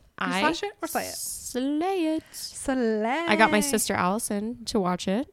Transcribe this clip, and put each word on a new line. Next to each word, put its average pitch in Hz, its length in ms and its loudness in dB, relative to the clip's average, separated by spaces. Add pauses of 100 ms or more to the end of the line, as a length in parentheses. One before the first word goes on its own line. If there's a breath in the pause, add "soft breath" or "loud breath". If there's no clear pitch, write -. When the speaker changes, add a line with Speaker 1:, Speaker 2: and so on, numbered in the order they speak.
(180)
Speaker 1:
I 185 220 0
Speaker 2:
slash 320 240 2
it 403 80 -6 (100)
or 330 60 -6
slay 196 180 -2
it? 185 80 -8
Speaker 1:
slay 311 920 -2 (100)
it. 320 160 -6
Speaker 2:
Slay. 240 960 -2
Speaker 1:
I 214 80 4
got 220 160 6
my 208 80 6
sister 226 340 0
Allison 214 720 0
to 220 140 0
watch 180 280 0
it. 214 240 0